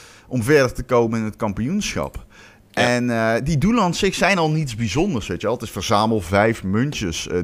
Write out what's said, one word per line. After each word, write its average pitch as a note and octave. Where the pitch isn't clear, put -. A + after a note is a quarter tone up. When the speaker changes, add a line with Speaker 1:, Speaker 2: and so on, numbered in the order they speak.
Speaker 1:
om B2+
verder C3
te -
komen A#2
in A2+
het G#2+
kampioenschap. G#2+
Speaker 2:
Ja. A#2+
Speaker 1:
En, A#2+
eh, A2+
die D#3
doelen G#3+
aan F3
zich F#3+
zijn F#3
al D#3+
niets D3+
bijzonders, A#2
weet F2
je G#2+
wel. A#2
Het A#2+
is G#2
verzamel G#2+
vijf G2+
muntjes, G#2
eh, F2+